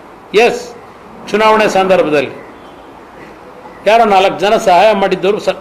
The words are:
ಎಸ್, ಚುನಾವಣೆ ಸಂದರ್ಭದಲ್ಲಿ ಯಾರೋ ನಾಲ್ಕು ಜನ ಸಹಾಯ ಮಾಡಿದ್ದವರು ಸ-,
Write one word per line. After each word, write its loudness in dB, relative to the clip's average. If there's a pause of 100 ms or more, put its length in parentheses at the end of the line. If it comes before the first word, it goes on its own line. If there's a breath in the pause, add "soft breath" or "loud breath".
(340)
ಎಸ್, -2 (540)
ಚುನಾವಣೆ 2
ಸಂದರ್ಭದಲ್ಲಿ -2 (1400)
ಯಾರೋ 4
ನಾಲ್ಕು 2
ಜನ 0
ಸಹಾಯ 2
ಮಾಡಿದ್ದವರು -2
ಸ-, -6